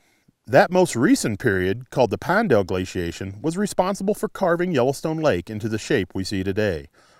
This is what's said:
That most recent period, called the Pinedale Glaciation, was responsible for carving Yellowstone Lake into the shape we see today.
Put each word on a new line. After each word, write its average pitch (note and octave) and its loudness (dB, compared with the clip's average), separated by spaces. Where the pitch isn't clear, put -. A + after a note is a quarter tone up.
That D#3+ 6
most F3+ 2
recent C3 2
period, G2 -2
called B2 2
the G#3 -2
Pinedale E3+ 2
Glaciation, F#2 -6
was D#3+ -4
responsible G3 -2
for G3+ -4
carving F3 0
Yellowstone C#3 0
Lake B2 0
into A2 -6
the A2 -2
shape G#2+ 0
we F#2+ -2
see F#2+ -4
today. F#2+ -2